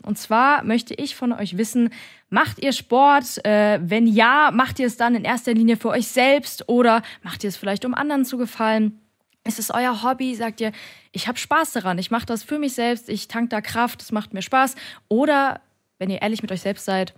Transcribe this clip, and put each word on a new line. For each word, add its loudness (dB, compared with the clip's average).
Und -4
zwar 2
möchte -2
ich -8
von -2
euch -6
wissen, 0
macht 0
ihr 0
Sport? 2
Äh, 4
wenn 2
ja, 6
macht 0
ihr 0
es -4
dann 2
in -4
erster -2
Linie 4
für -4
euch 0
selbst 2
oder 4
macht -12
ihr -4
es -6
vielleicht, -6
um -4
anderen 0
zu -6
gefallen? 0
Ist -6
es -6
euer -2
Hobby? -2
Sagt -8
ihr, -2
ich -8
hab -6
Spaß 0
daran, -2
ich -6
mach -2
das -6
für -6
mich -2
selbst, -2
ich -8
tank -4
da -4
Kraft, -4
es -20
macht -6
mir -8
Spaß? 0
Oder, 2
wenn -4
ihr -6
ehrlich -2
mit -8
euch -6
selbst -6
seid, -2